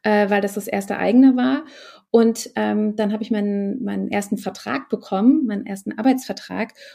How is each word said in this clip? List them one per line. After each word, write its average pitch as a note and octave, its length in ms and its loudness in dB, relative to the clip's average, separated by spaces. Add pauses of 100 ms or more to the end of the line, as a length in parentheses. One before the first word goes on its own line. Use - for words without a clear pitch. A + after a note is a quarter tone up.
äh, G#3 260 2
weil G3+ 120 2
das G3 140 -4
das G3+ 120 -8
erste G3 320 -4
eigene B3+ 380 6
war. C4+ 280 0 (460)
Und, A3+ 460 2
ähm, G#3+ 400 0
dann G#3+ 160 0
habe A3 100 -4
ich - 80 -6
meinen, G3+ 540 -2
meinen G3 240 -4
ersten G3+ 300 -4
Vertrag A#3 500 -8
bekommen, A#3 580 2
meinen G#3 200 -4
ersten G3 320 -10
Arbeitsvertrag A3 760 -2 (200)